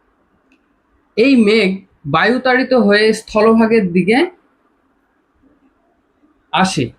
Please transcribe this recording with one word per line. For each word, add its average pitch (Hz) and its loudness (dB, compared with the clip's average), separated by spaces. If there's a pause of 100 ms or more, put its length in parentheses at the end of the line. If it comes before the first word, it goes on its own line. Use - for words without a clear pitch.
(1160)
এই 262 2
মেঘ 214 2 (360)
বায়ুতাড়িত 247 -2
হয়ে 208 2
স্থলভাগের 220 0
দিকে 185 0 (2250)
আসে 170 -2 (140)